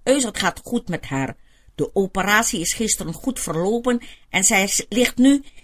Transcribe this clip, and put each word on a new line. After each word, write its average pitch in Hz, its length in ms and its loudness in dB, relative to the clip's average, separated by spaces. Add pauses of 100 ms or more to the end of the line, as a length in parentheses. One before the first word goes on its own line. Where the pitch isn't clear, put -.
Eus, 262 220 2
het 208 140 -6
gaat 180 260 -2
goed 240 240 -6
met 165 160 -6
haar. 135 320 -6 (380)
De - 200 -4
operatie 196 680 0
is 170 120 -2
gisteren 208 400 -2
goed - 280 -6
verlopen 233 600 0 (280)
en 190 160 0
zij 202 220 4
s-, - 220 -2
ligt 240 280 0
nu 277 280 6 (200)